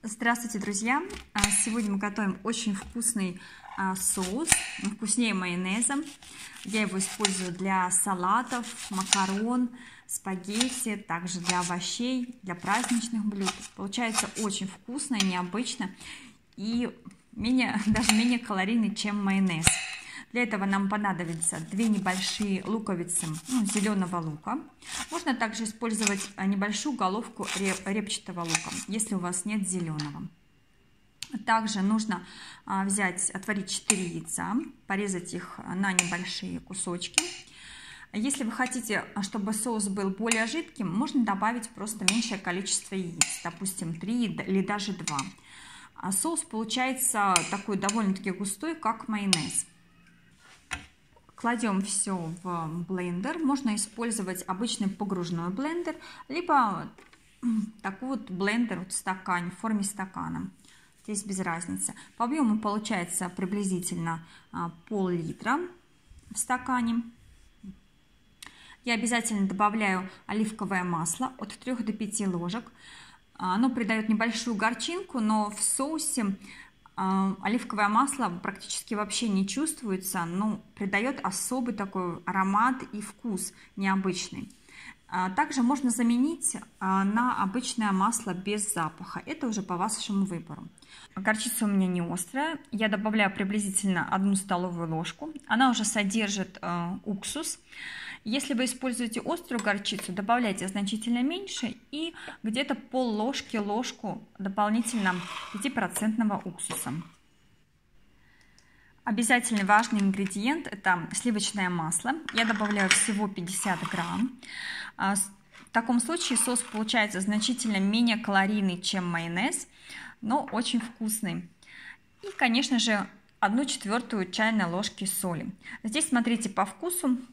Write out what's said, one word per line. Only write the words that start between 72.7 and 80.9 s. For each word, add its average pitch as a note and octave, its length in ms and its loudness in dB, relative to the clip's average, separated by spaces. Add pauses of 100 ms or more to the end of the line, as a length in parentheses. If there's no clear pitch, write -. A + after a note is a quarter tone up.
А, F3+ 180 0
оно A#3+ 160 6
придаёт A3 400 0
небольшую A3+ 460 2
горчинку, B3 640 -2
но G#3+ 320 4
в G3+ 100 -6
соусе, C4+ 760 0 (640)
а, F#3+ 440 2
оливковое G#3 460 2
масло A#3+ 380 4 (140)
практически - 540 -6
вообще G#3 340 0
не G3 180 4
чувствуется, G3 800 -2
но G3+ 340 0 (140)
придаёт G#3 480 0